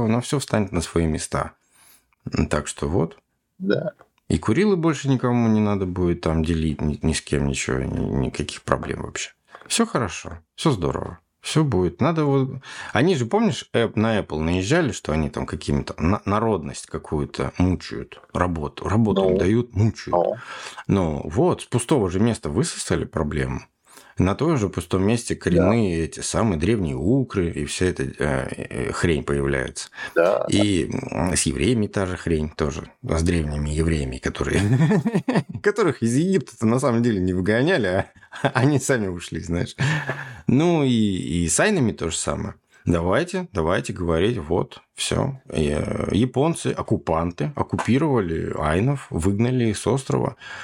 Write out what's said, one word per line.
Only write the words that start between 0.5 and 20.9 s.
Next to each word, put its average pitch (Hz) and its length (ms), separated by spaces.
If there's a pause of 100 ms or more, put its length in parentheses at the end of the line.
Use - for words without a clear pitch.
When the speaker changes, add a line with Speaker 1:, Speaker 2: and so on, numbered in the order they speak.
Speaker 1:
на 85 80
свои 82 260
места. 76 440 (840)
М, 78 140
так 73 200
что - 220
вот. 85 280 (420)
Speaker 2:
Да. 190 320 (380)
Speaker 1:
И 87 80
Курилы 175 400
больше 156 320
никому 120 400
не 107 100
надо 101 260
будет 90 360
там 80 220
делить, 80 380
ни, 73 200
ни 78 120
с - 80
кем 69 260
ничего, 65 320
ни, 64 480
никаких - 360
проблем 65 400
вообще. - 280 (360)
Все - 180
хорошо, 87 540 (160)
все 160 160
здорово, 85 480 (220)
все 156 220
будет. 92 380
Надо 160 240
вот... 135 240 (440)
Они 165 220
же, 123 100
помнишь, 196 480
Эп-, 117 240
на 107 220
Apple 78 200
наезжали, 98 520
что - 220
они 78 160
там 65 160
какими-то - 560
на-, 98 240
народность 98 600
какую-то 69 720
мучают, - 640 (120)
работу, 80 540
работу 98 380
им 92 60
Speaker 2:
Ну. 92 60
Speaker 1:
дают, 110 380
мучают. 101 420
Speaker 2:
Ну. 87 180 (520)
Speaker 1:
Ну 85 380